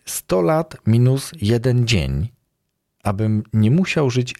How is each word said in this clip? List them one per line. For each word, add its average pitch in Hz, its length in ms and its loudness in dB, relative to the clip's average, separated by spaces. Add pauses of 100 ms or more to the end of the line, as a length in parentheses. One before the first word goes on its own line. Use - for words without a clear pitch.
sto - 380 -4
lat 165 340 -2 (100)
minus 127 540 2
jeden 120 460 0
dzień, 80 420 0 (760)
abym 107 400 -2 (100)
nie 107 180 4
musiał 156 400 0
żyć 123 300 -2